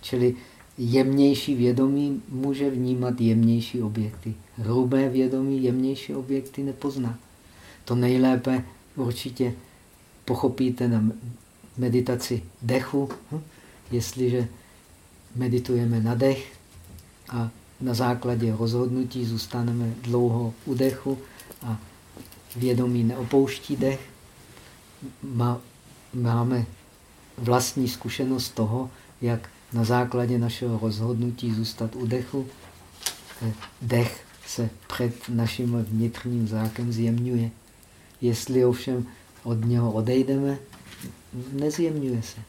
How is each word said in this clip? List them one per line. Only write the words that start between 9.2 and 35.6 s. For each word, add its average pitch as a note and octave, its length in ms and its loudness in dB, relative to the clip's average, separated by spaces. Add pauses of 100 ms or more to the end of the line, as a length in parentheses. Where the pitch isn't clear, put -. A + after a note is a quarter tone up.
pochopíte B2+ 640 0
na A2+ 240 4 (680)
meditaci B2 680 0 (180)
dechu. C3 480 0 (220)
Hm? D#3 100 -6 (500)
Jestliže B2 560 0 (880)
meditujeme B2 640 2
na A2+ 160 2
dech C3 380 2 (760)
a A#2 200 -2 (320)
na B2+ 120 -2
základě A#2+ 600 0
rozhodnutí B2 720 0
zůstaneme A#2 680 -2 (100)
dlouho A#2+ 500 2 (120)
u C#3+ 80 -2
dechu C3 440 0 (440)
a A2+ 160 -4 (760)
vědomí B2 480 2
neopouští C3 720 2
dech, C3+ 240 0 (1200)
má-, A#2+ 380 -2 (520)
máme A#2+ 520 0 (720)
vlastní B2 500 2
zkušenost B2+ 640 -4
toho, A#2+ 400 0 (320)
jak A#2 280 -2 (240)
na A#2 100 2
základě B2 540 2
našeho A#2 440 0
rozhodnutí A#2 720 -2
zůstat A2+ 420 -4
u B2 120 -4
dechu, B2+ 400 -2 (960)
eh, A2+ 120 -2 (280)
dech A#2 440 0 (220)
se A#2 220 -4 (180)
před A#2+ 260 -2 (160)
naším A#2 600 0